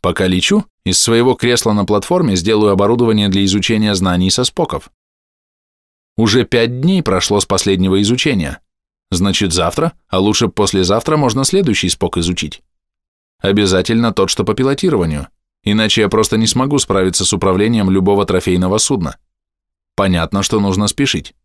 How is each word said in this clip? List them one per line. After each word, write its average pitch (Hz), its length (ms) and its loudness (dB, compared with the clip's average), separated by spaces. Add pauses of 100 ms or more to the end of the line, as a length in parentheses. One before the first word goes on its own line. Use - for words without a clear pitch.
Пока 90 240 0
лечу, 185 400 0 (180)
из 90 160 -2
своего 117 360 2
кресла 120 380 0
на 101 120 0
платформе 107 500 0
сделаю 104 360 2
оборудование 104 580 2
для 98 160 0
изучения 104 480 0
знаний 92 380 0
со 127 120 -2
споков. - 460 -4 (1300)
Уже 113 280 2
пять 120 360 0
дней 180 220 2
прошло 98 360 0
с - 60 -2
последнего 95 560 0
изучения. 104 600 -2 (500)
Значит, 92 420 0
завтра, 90 400 -2 (140)
а 95 120 -2
лучше 107 280 0
послезавтра 101 680 0
можно 135 300 0
следующий 139 440 0
спок - 280 -4
изучить. 85 460 -6 (760)
Обязательно 101 720 0
тот, 95 160 0
что - 140 -2
по 104 120 -2
пилотированию, 127 720 -2 (360)
иначе 110 380 0
я 101 80 2
просто 107 280 0
не 110 100 2
смогу 135 320 0
справиться 95 440 -2
с - 100 -2
управлением 98 580 2
любого 98 340 2
трофейного 92 540 0
судна. 87 380 -2 (800)
Понятно, 92 460 0
что 107 180 0
нужно 101 280 0
спешить. - 580 -4